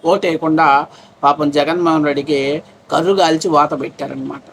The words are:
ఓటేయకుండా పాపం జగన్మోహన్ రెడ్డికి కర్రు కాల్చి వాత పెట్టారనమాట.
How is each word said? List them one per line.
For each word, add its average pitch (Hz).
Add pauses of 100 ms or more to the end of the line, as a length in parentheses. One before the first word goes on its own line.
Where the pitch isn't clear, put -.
ఓటేయకుండా 160 (360)
పాపం 147
జగన్మోహన్ 156
రెడ్డికి 143 (280)
కర్రు 170
కాల్చి 165
వాత 147
పెట్టారనమాట. - (100)